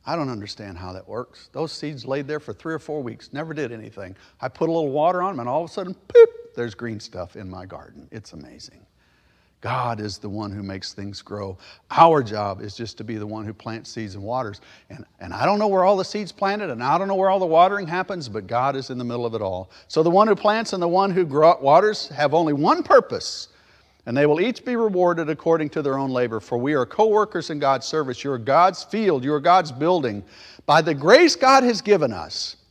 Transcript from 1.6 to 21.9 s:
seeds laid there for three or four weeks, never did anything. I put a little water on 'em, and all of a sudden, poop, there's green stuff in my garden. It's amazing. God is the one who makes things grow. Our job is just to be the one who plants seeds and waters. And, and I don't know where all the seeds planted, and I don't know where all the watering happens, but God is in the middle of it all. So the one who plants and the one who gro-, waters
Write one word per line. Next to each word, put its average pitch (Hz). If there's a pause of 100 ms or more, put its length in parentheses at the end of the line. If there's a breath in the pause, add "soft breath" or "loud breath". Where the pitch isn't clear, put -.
seeds 147
laid 135
there 147
for 113
three 160
or 151
four 151
weeks, 113
never 156
did 135
anything. 101 (260 soft breath)
I 131
put 160
a 165
little 160
water 170
on 190
'em, 143
and 120
all 151
of 156
a -
sudden, 185
poop, -
there's 120
green 113
stuff -
in 98
my 92
garden. 82
It's -
amazing. - (800)
God 120
is 104
the 107
one 104
who 101
makes 95
things 101
grow. 98 (360 loud breath)
Our 160
job 104
is 104
just -
to 110
be 110
the 104
one 107
who 110
plants 113
seeds 104
and 98
waters. 113 (300 soft breath)
And, - (160)
and 85
I 107
don't 208
know 214
where 190
all 196
the 185
seeds 208
planted, 202
and 120
I 180
don't 196
know 196
where 190
all 190
the 185
watering 180
happens, 175
but 101
God 127
is 135
in 123
the 123
middle 120
of 113
it 110
all. 95 (160 soft breath)
So 156
the 170
one 202
who 208
plants 214
and 185
the 170
one 190
who 180
gro-, 151
waters 180